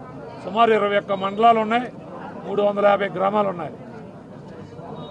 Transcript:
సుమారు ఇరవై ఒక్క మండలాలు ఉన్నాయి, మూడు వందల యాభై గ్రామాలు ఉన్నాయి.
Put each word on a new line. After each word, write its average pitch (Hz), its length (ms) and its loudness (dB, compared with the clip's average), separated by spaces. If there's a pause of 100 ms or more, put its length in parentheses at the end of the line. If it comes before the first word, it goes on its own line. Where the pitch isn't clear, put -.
(440)
సుమారు 220 340 4
ఇరవై 202 240 2
ఒక్క 202 100 -4
మండలాలు 202 520 4
ఉన్నాయి, 233 220 0 (600)
మూడు 202 160 0
వందల 202 240 2
యాభై 202 220 4 (100)
గ్రామాలు 202 360 2
ఉన్నాయి. 160 200 -8 (1400)